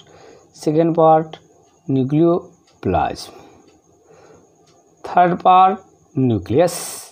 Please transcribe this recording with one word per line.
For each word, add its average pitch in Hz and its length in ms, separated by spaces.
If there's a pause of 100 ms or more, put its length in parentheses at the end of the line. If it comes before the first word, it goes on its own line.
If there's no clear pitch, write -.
(560)
सेकंड 165 400
पार्ट 160 400 (540)
न्यूक्लियोप्लाज्म, 135 1400 (1700)
थर्ड 180 380
पार्ट 185 360 (400)
न्यूक्लियस 123 600 (340)